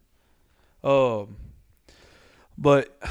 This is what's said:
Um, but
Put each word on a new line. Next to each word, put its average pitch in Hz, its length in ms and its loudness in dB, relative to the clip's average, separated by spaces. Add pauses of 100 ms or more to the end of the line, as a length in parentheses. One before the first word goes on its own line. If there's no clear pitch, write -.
(840)
Um, 117 520 0 (1200)
but 143 400 2 (140)